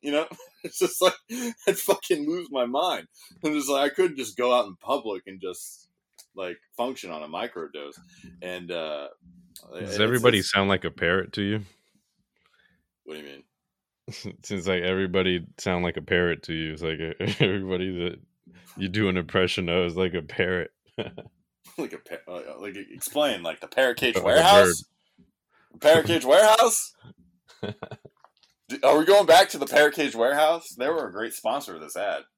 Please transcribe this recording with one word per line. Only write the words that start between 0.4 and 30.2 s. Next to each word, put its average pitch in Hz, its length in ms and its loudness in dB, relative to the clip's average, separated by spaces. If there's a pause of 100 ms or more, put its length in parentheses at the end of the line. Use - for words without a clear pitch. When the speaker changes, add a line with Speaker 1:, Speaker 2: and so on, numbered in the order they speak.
Speaker 1:
<laughs> - 180 -20
it's - 160 -12
just - 240 0
like, 185 120 4 (520)
I'd 180 100 2
fucking 175 520 -2
lose 175 240 -6
my 127 140 -2
mind. 131 420 -4 (360)
I'm 151 100 -2
just 139 140 -4
like, 143 220 0
I - 40 -18
couldn't 180 220 0
just 120 200 -10
go 123 180 2
out 120 120 2
in 95 100 -16
public 110 500 -6
and 95 140 -16
just, - 480 -14 (480)
like, 90 200 -8 (200)
function 120 340 -6
on 78 140 -10
a 76 40 -16
microdose. 78 720 -10 (420)
And, 90 300 -12
uh, 78 380 -8 (640)
Speaker 2:
Does 92 200 -10
Speaker 1:
it's, 104 40 -4
Speaker 2:
everybody 117 400 4
Speaker 1:
it's - 140 -2
Speaker 2:
sound 98 160 2
like 95 160 0
a 85 80 -4
parrot 90 400 -2
to 104 100 -6
you? 104 200 -2 (1400)
Speaker 1:
What 78 120 -16
do 78 80 -14
you 73 40 -18
mean? 69 160 -20 (680)
Speaker 2:
<laughs> - 340 -14
Since, 92 240 -6
like, 90 140 0
everybody 92 640 0 (140)
sound 90 260 -2
like 85 120 -4
a 80 60 -10
parrot 87 420 0
to 85 100 -8
you, 80 180 -6
it's 78 100 -12
like, 80 180 -4
<laughs> 92 400 -6
everybody 92 640 -2
that 87 160 -8 (560)
you 95 120 -6
do 101 200 0
an 92 80 0
impression 90 520 0
of 90 180 2
is 85 100 -6
like 92 180 -2
a 85 80 -4
parrot. 90 480 -4 (260)
<laughs> - 60 -8 (760)
Speaker 1:
Like 147 160 -10
a 80 60 -16
par-, 82 280 -16
uh, 78 340 -14
like, 98 160 -12 (160)
explain, 127 520 -2
like, 80 160 -8
the 85 80 -16
Parrot 123 300 0
Cage 120 180 0
Speaker 2:
Like 90 80 0
a - 20 0
bird. 107 100 4
Speaker 1:
Warehouse? 165 480 6 (960)
Parrot 156 260 6
Cage 160 180 0
Warehouse? 214 680 6 (340)
Speaker 2:
<laughs> - 1400 -18
Speaker 1:
D-, 135 140 -12
are 135 160 6
we 160 60 4
going 196 220 8
back 165 240 10
to 143 80 -8
the 139 80 -4
Parrot 147 280 4
Cage 147 220 -2
Warehouse? 151 600 0